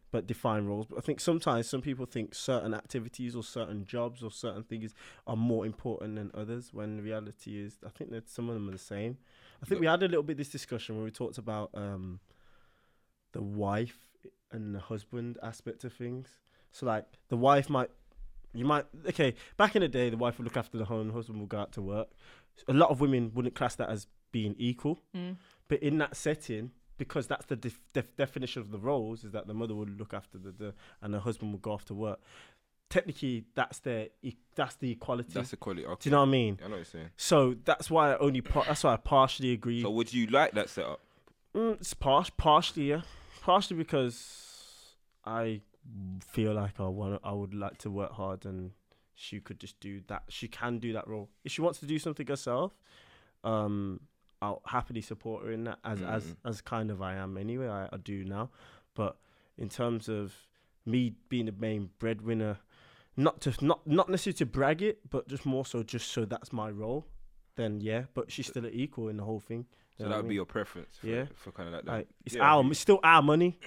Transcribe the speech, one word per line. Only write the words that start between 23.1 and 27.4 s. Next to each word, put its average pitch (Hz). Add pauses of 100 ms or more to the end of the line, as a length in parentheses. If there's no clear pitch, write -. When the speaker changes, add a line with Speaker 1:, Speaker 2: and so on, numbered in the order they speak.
Speaker 1:
wouldn't 123
class 123
that -
as 104 (240)
being 107
equal. 123 (140)
Speaker 3:
Mm. 180 (320)
Speaker 1:
But 147
in 151
that 151
setting, 123 (260)
because 135
that's -